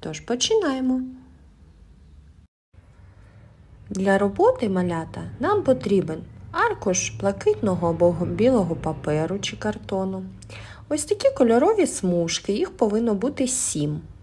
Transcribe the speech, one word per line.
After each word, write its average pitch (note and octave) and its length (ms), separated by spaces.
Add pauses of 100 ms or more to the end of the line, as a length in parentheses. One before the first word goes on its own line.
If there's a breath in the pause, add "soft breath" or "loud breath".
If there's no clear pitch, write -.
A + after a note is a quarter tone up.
Тож D#3 200
починаємо. C4 800 (3000 soft breath)
Для G3 280
роботи, A3 500
малята, E3+ 540 (180)
нам F#4 220
потрібен F#3+ 600 (300)
аркуш F4 580
блакитного G3 760
або E3+ 240
білого F3 640
паперу D#3 640
чи G3 180
картону. F#3+ 680 (640 loud breath)
Ось D4+ 160
такі A#4 260
кольорові D4 560
смужки, F3 680
їх C#4 180
повинно A3 440
бути B3 340
сім. D3+ 520 (220)